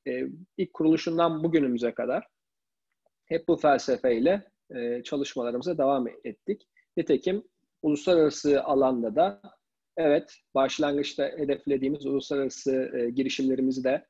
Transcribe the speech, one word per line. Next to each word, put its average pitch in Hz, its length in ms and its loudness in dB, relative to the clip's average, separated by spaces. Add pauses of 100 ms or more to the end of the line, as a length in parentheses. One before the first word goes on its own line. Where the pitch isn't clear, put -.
e, 127 160 -4 (340)
ilk 185 160 -4
kuruluşundan 165 680 2
bugünümüze 127 500 0
kadar 123 340 -4 (1000)
hep 165 220 -4
bu 170 100 2
felsefeyle, 135 920 2 (280)
e, 120 280 -4
çalışmalarımıza 139 720 -4
devam 135 300 2 (160)
ettik. - 440 -8 (300)
Nitekim 170 460 0 (380)
uluslararası 147 840 2
alanda 131 520 0
da 196 260 2 (560)
evet, 156 380 2 (200)
başlangıçta 143 680 0 (140)
hedeflediğimiz 139 680 -2
uluslararası, 135 880 -2
e, 120 160 -2
girişimlerimizi 131 760 0
de 131 260 0